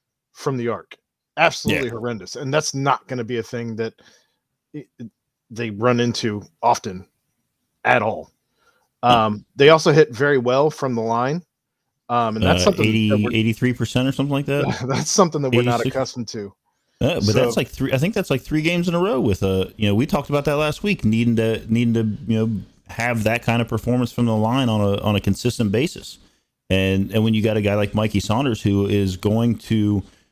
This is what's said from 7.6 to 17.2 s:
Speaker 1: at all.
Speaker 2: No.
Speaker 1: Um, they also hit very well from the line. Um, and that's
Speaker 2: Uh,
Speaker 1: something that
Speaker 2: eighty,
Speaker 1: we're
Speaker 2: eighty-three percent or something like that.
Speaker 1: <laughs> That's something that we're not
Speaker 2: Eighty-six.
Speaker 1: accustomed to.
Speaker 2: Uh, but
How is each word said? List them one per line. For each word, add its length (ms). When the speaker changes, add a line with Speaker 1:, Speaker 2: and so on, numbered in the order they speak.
Speaker 1:
at 180
all. 280
Speaker 2:
No. 60
Speaker 1:
Um, 380
they 140
also 220
hit 220
very 220
well 320
from 260
the 60
line. 420
Um, 260
and 80
that's 160
Speaker 2:
Uh, 40
Speaker 1:
something 200
that 60
Speaker 2:
eighty, 340
Speaker 1:
we're 80
Speaker 2:
eighty-three 400
percent 340
or 60
something 220
like 120
that. 380
Speaker 1:
<laughs> 40
That's 220
something 300
that 100
we're 120
not 180
Speaker 2:
Eighty-six. 160
Speaker 1:
accustomed 320
to. 240
Speaker 2:
Uh, 140
but 100